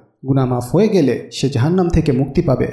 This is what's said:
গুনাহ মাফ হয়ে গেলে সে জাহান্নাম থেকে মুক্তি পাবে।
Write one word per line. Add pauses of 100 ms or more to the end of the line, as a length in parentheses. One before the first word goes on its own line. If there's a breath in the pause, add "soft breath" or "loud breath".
(280)
গুনাহ
মাফ
হয়ে
গেলে
সে
জাহান্নাম
থেকে
মুক্তি
পাবে।